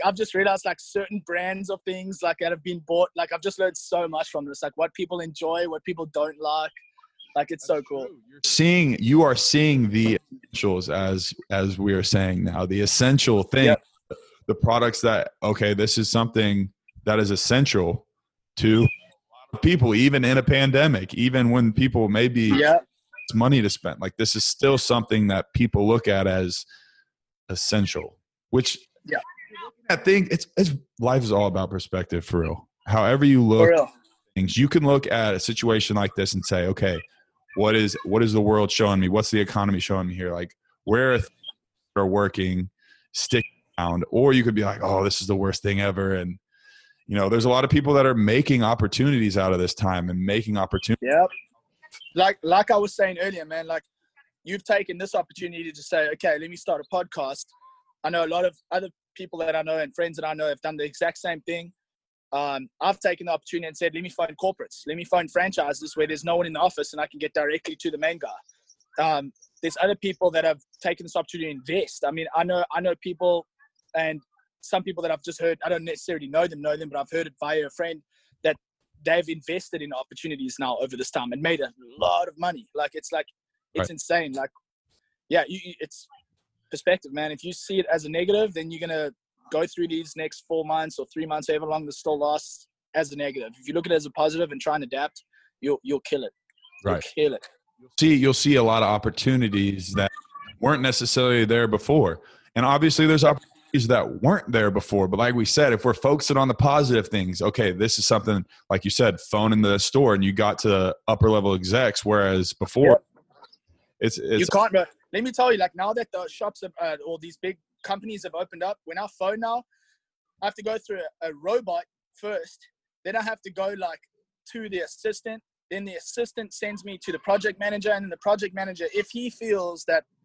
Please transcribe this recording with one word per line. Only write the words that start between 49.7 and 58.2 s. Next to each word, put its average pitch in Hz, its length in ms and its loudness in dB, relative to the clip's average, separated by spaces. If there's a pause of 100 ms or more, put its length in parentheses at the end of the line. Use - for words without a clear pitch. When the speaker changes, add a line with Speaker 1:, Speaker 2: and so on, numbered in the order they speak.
Speaker 2:
time 90 360 -2
and 90 140 -4
making 104 340 -2
opportunities. 95 400 -2 (140)
Speaker 1:
Yep. 170 180 4 (840)
Like, 190 280 2
like 185 280 4
I 208 60 4
was 208 180 -2
saying 185 240 0
earlier, 175 260 -6
man, 160 220 -8
like, 160 160 -6 (600)
you've 190 200 -10
taken 196 360 0
this 196 160 -6
opportunity 170 560 -8
to 147 120 -18
say, 156 300 0
"Okay, 156 260 -2
let 165 120 -12
me 175 40 -16
start 156 300 -4
a - 100 -6
podcast." 170 500 -6 (580)
I 156 60 -6
know 170 160 0